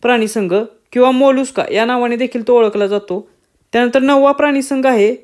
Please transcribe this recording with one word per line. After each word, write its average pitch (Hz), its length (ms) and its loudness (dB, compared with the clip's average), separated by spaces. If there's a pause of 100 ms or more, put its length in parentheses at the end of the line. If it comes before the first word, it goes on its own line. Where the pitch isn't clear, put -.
प्राणीसंघ 220 500 -2 (380)
किंवा 254 200 2
मोलुस्का 262 600 0
या 214 140 0
नावाने 240 300 -2
देखील 240 320 -6
तो 247 100 4
ओळखला 214 300 0
जातो. 202 400 -6 (460)
त्यानंतर 247 280 0
नववा 277 300 4
प्राणीसंघ 277 540 -2
आहे 233 380 2